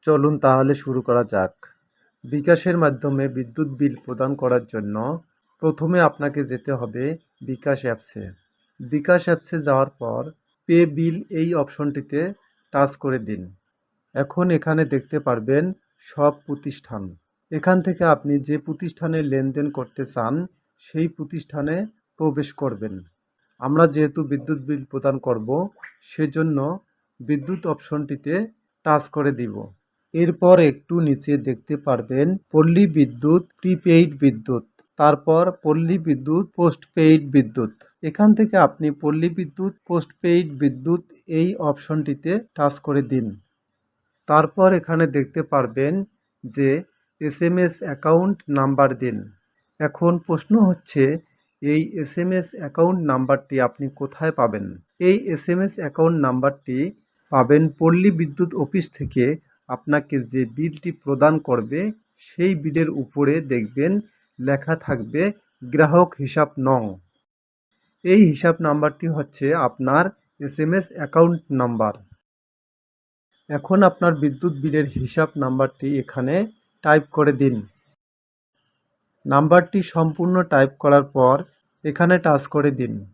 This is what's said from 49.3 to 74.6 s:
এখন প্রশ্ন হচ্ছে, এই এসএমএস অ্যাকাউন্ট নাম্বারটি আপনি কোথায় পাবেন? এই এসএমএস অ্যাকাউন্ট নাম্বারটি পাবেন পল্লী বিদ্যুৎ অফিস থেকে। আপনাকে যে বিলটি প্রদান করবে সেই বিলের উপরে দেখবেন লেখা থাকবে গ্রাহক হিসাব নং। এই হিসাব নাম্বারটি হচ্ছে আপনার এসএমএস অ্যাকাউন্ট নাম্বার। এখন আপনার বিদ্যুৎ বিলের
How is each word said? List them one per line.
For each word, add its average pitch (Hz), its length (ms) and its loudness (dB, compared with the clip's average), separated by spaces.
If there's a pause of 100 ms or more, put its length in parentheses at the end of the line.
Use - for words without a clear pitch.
এখন 170 380 0
প্রশ্ন 170 420 -2
হচ্ছে, 165 580 0 (440)
এই 147 200 0 (120)
এসএমএস 180 600 -4
অ্যাকাউন্ট 170 440 0
নাম্বারটি 135 640 -2
আপনি 131 340 -4
কোথায় 151 360 -6
পাবেন? 110 340 -2 (340)
এই 185 180 2
এসএমএস 185 580 -4
অ্যাকাউন্ট 165 440 0
নাম্বারটি 135 720 -2 (380)
পাবেন 147 400 4
পল্লী 175 420 2
বিদ্যুৎ 165 440 -4
অফিস 165 360 -4
থেকে। 135 460 -2 (300)
আপনাকে 147 520 -2
যে 123 260 -4
বিলটি 156 460 -8
প্রদান 147 480 2
করবে 139 520 -4 (260)
সেই 180 380 -2
বিলের 156 340 -2
উপরে 143 520 -2
দেখবেন 135 580 -2 (400)
লেখা 139 360 -2
থাকবে 147 560 -4 (320)
গ্রাহক 156 560 4
হিসাব 147 300 -2 (100)
নং। 123 380 0 (1080)
এই 190 220 6
হিসাব 165 360 4
নাম্বারটি 147 460 0
হচ্ছে 147 480 -2
আপনার 135 500 2 (340)
এসএমএস 156 540 -2
অ্যাকাউন্ট 165 480 2 (100)
নাম্বার। 117 420 -2 (1600)
এখন 165 340 2
আপনার 175 320 4
বিদ্যুৎ 147 380 -2
বিলের 143 320 -2